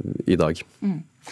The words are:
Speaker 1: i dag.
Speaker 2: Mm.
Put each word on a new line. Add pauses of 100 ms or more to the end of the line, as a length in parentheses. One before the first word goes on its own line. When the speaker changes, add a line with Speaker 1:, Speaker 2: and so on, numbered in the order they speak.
(260)
Speaker 1:
i
dag. (200)
Speaker 2:
Mm. (300)